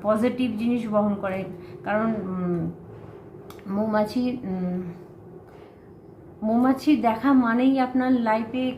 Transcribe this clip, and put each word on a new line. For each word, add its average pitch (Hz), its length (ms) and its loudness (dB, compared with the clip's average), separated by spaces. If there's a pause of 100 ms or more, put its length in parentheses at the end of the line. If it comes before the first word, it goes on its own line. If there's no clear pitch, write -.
পজিটিভ 220 560 0
জিনিস 233 300 0
বহন 208 260 2
করে, 190 300 -4 (400)
কারণ, 220 300 0
উম, 180 560 -2 (960)
মৌমাছি, 214 760 -2
উম, 185 400 -4 (1600)
মৌমাছি 254 540 4
দেখা 226 360 2
মানেই 254 480 4
আপনার 254 320 2
লাইফে 240 640 0